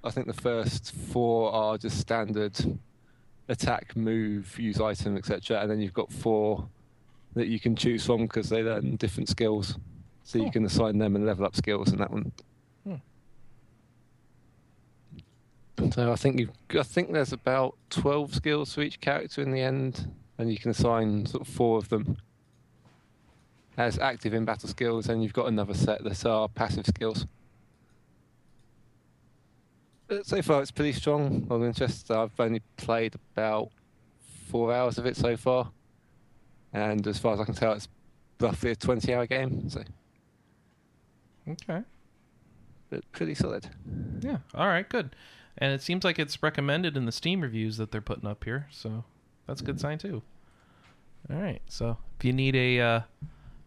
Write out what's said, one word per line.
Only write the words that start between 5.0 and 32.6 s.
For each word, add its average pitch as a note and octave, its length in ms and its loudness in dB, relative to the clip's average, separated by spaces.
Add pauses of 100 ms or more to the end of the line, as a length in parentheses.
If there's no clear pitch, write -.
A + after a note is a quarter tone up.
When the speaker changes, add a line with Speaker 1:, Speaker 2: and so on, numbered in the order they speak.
Speaker 1:
et F#2 80 -6
cetera. G#2 340 0
And G#2 100 0
then G#2+ 100 0
you've G2 140 -2
got - 180 -2
four G#2+ 560 2 (640)
that A#2+ 140 0
you A2+ 120 0
can A#2 160 2
choose A#2 300 2
from A2+ 220 4
'cause A2 220 -2
they A2+ 120 2
learn A2+ 340 0
different A2+ 340 -2
skills. G#2+ 480 0 (460)
So - 140 -2
you A2 60 2
Speaker 2:
Cool. B3+ 80 -2
Speaker 1:
can A2 140 2
assign G#2+ 320 4
them G#2+ 180 4
and G#2 100 2
level G2 200 2
up F#2 100 -2
skills G2 360 2
in G2 60 0
that G2+ 120 0
one. A2+ 220 -4 (520)
Speaker 2:
Hmm. G3 120 -6 (3000)
Speaker 1:
So A#2+ 220 4
I A2 40 4
think C3+ 220 4
you've, A#2 140 0 (260)
I D3+ 60 4
think - 280 0
there's C3+ 200 2
about C3 440 0 (140)
twelve C#3+ 440 0
skills D3 400 0
for D3 80 -4
each - 180 -4
character C#3+ 420 -2
in C#3 80 0
the C3 100 0
end, C3 520 -2 (260)
and A#2 120 0
you G#2+ 80 -2
can A#2 120 -2
assign A2+ 560 4
sort - 200 -4
of - 60 -14
four A#2 260 4
of G#2 100 -4
them A2 280 0 (1600)
as A#2+ 220 2
active B2 360 0
in-battle A2+ 340 -2
skills, A#2 400 -2
and A2+ 140 2
you've G#2+ 100 -2
got - 160 0
another G#2 260 0
set G#2 300 2
that G2+ 220 -4
are A2 220 4
passive G#2 380 -2
skills. - 400 0 (2750)
But G3+ 200 -4
so G3 160 0
far, C#3+ 200 4
it's C#3 80 -6
pretty D3 220 0
strong. D3 580 0
I'm A#2 140 2
interested. A#2+ 500 0
I've A2 240 0
only A2+ 240 2 (140)